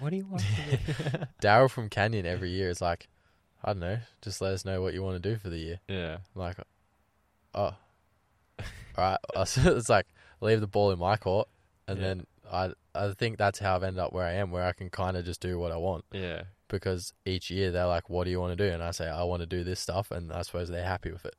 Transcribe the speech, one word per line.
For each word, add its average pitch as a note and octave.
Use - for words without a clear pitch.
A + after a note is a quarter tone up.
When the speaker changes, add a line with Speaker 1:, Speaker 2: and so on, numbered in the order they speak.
Speaker 1:
What C#3+
do F#3
you F#3+
want F#3+
from G#2+
me?" D3
<laughs> -
Speaker 2:
Daryl A2+
from A2
Canyon G#2+
every F2+
year F#2
is F2
like, E2+
"I -
don't G2
know, F#2
just -
let F#2+
us F#2
know F#2+
what F2
you F#2
wanna F#2
do G#2
for G2+
the E2
year." E2
Speaker 1:
Yeah. F2
Speaker 2:
I'm F#2+
like, F2+
"Oh, G2
all -
right." F#2
<laughs> F#2
So D3+
it's A#2
like, G#2
leave A2
the G#2+
ball G#2
in F2+
my F#2
court, G2
and F#2+
Speaker 1:
Yeah. F#2+
Speaker 2:
then F#2
I, F2+
I G2+
think A2+
that's G2+
how G2
I've F2+
ended F#2
up -
where F2+
I E2+
am, G2
where F2+
I F2+
can F#2
kinda F#2
just F2
do F2+
what F2
I E2
want. E2+
Speaker 1:
Yeah. F2
Speaker 2:
Because F#2
each F#2
year F#2+
they're F2+
like, F2
"What F2+
do F2+
you F2+
wanna F2+
do?" G2+
And E2+
I E2+
say, E2
"I D#2+
wanna F2
do F2
this F2+
stuff," F#2
and E2+
I E2+
suppose F2
they're F2
happy F2+
with E2
it. -